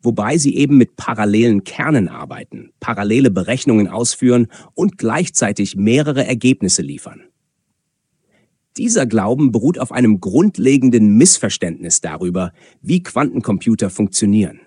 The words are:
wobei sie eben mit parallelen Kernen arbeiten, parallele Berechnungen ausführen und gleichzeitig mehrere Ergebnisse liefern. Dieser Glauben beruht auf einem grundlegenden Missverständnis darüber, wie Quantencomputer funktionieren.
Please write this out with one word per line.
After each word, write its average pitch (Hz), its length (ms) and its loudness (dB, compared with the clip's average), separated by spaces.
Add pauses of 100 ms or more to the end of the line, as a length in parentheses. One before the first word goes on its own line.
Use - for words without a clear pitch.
wobei 113 360 -2
sie 139 180 0
eben 143 220 4
mit - 180 4
parallelen 107 680 0
Kernen 131 420 -2
arbeiten, - 720 -14
parallele 113 520 0
Berechnungen 104 560 0
ausführen 120 600 0 (260)
und - 240 -2
gleichzeitig 110 760 -4
mehrere 131 500 0
Ergebnisse 123 560 0
liefern. - 420 -14 (1500)
Dieser 220 300 0
Glauben 117 440 2
beruht 117 280 0
auf - 120 -8
einem 110 300 2
grundlegenden 123 960 4
Missverständnis 87 840 0
darüber, 87 540 -6 (280)
wie 175 200 0
Quantencomputer 110 880 -2
funktionieren. 104 760 -2